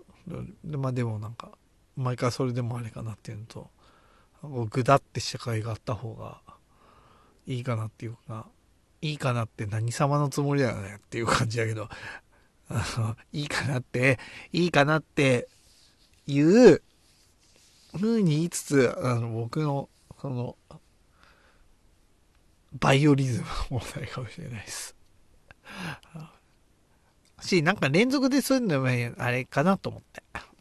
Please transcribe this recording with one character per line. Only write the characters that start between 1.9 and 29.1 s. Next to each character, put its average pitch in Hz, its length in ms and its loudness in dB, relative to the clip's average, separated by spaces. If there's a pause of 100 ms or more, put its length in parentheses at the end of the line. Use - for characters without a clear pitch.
毎 127 220 -2
回 123 140 0
そ 135 140 -4
れ 127 80 -2
で 123 80 -4
も 120 160 -4
あ 120 40 -8
れ 117 80 -10
か - 140 -14
な 113 100 -8
っ - 40 -14
て - 140 -16
い 113 40 -12
う 110 40 -12
の 107 60 -14
と、 - 240 -18 (720)
こ 139 220 -8
う、 - 20 -2
ぐ 123 180 -2
だ 135 120 6
っ 127 60 2
て - 180 -10
し - 120 -8
た 131 60 -10
回 113 240 -6
が 110 80 -8
あ 110 60 -6
っ - 40 -18
た - 140 -6
方 113 220 -8
が 107 260 -14 (1040)
い 127 140 -6
い 120 40 -10
か 127 120 -4
な 110 100 -4
っ 110 60 -10
て - 160 -14
い - 20 -8
う 117 80 -14 (100)
か、 113 200 -12 (540)
い 151 120 -4
い 147 60 -8
か 131 140 -2
な 117 120 -2
っ - 20 -18
て - 200 -10
何 110 240 -4
様 143 260 0
の 147 120 2
つ 139 120 -2
も 143 140 0
り 143 60 2
だ 120 100 2
よ 107 100 -8
ね 98 160 -12
っ - 20 -20 (100)
て 117 100 -6
い - 20 -2
う 113 60 -2
感 117 200 0
じ 113 120 -4
だ 113 80 -2
け 110 80 -4
ど、 107 140 -8 (840)
あ 110 260 -2
の、 110 160 -2 (180)
い 147 100 -6
い 147 40 -8
か - 180 -4
な 131 140 -2
っ - 20 -4
て、 127 380 0 (320)
い 175 160 2
い 165 40 0
か 143 140 6
な 156 140 2
っ - 20 -2
て 131 460 2 (800)
い 143 140 2
う 185 400 10 (1120)
風 214 300 2
に 170 80 6
言 151 120 2
い 175 60 -2
つ - 140 -6
つ、 135 400 4
あ 127 120 2
の、 117 140 -2
僕 117 320 -4
の、 139 280 -4 (300)
そ 139 100 -10
の、 123 260 -6 (2250)
バ 139 200 2
イ 143 140 6
オ 143 80 8
リ 135 100 0
ズ 127 160 -2
ム 175 40 -8 (260)
の 127 80 -2
問 - 20 -4 (140)
題 - 120 -10
か - 140 -10
も 110 80 -10
し - 100 -16
れ - 80 -12
な 120 120 -10
い - 20 -12
で - 60 -16
す。 - 280 -12 (2500)
し、 175 220 2
な 175 100 4
ん - 40 0
か 143 120 0
連 196 200 4
続 269 200 2
で 269 120 2
そ 269 140 2
う 269 40 2
い 247 40 0
う 226 40 0
の 143 140 2
も 131 60 0
あ 120 440 -2